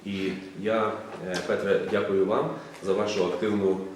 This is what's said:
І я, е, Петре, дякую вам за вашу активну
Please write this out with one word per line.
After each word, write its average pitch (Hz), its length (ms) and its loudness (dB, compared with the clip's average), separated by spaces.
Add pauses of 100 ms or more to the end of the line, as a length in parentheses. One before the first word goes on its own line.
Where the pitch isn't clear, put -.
І 95 260 -2 (300)
я, 107 320 2 (360)
е, 90 80 -2 (100)
Петре, 98 340 2 (100)
дякую 98 360 2
вам 139 240 2 (320)
за 95 100 0
вашу 101 320 2
активну 95 560 2 (160)